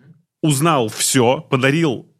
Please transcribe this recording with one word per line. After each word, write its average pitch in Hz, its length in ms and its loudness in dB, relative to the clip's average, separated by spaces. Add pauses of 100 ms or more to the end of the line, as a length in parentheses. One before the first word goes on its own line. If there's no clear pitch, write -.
(420)
узнал 147 480 0
все, 131 500 0
подарил 139 680 -2 (120)